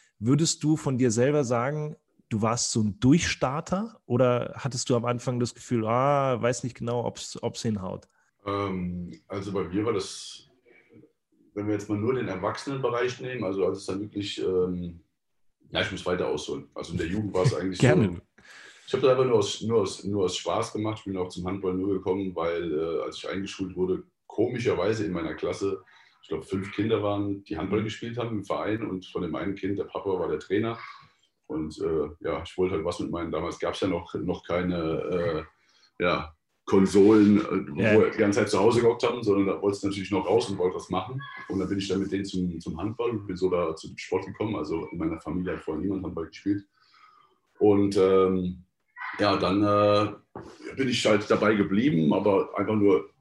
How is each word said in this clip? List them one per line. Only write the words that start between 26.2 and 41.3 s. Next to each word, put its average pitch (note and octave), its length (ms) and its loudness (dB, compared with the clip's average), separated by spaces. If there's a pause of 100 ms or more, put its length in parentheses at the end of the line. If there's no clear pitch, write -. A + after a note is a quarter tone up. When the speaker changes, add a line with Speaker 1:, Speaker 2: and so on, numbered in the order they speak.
Speaker 2:
ich - 60 -20
glaub, D#2 160 -6
fünf F#2+ 280 -6
Kinder G#2+ 300 0
waren, G2+ 420 -2
die - 140 -6
Handball F#2+ 220 0
Speaker 1:
Mhm. A2+ 40 -2
Speaker 2:
gespielt A#2 340 -8
haben A#2 200 -4
im - 60 -8
Verein F#2+ 440 -4
und F#2 180 -8
von - 160 -6
dem D#2+ 120 -6
einen F#2+ 200 -4
Kind, G2 240 -4
der - 60 -4
Papa F#2 340 -4
war D#2+ 100 -2
der D#2 120 -2
Trainer. A2+ 380 -2 (680)
Und, D#2 340 -8
äh, D#2+ 280 0 (120)
ja, D#2 240 -4
ich - 120 -12
wollte F#2 200 0
halt D#2+ 80 -4
was D#2 160 -4
mit D2+ 100 -4
meinen, E2 220 -4
damals D#2+ 260 -4
gab's F2 220 -4
ja G2+ 80 0
noch, E2+ 260 -4
noch E2 300 -6
keine, F2+ 320 -2 (1200)
äh, - 60 -2
ja, D#2+ 300 0 (300)
Konsolen, G2+ 760 8
äh, - 320 -4
wo - 100 -6
Speaker 1:
Ja. A2 180 8
Speaker 2:
wir - 100 4
die - 80 -6
ganze G#2 220 4
Zeit G#2 100 2
zu G2 100 2
Hause A#2 200 6
gehockt A#2 240 4
haben, A#2 180 0
sondern G2+ 240 4
da - 160 -2
wolltest G2 220 0
du G2 40 0
natürlich G2 240 -4
noch F2+ 140 0
raus G2 240 4
und F#2 80 -4
wolltest F2+ 260 -2
was - 60 -14
machen. F#2 300 -4 (280)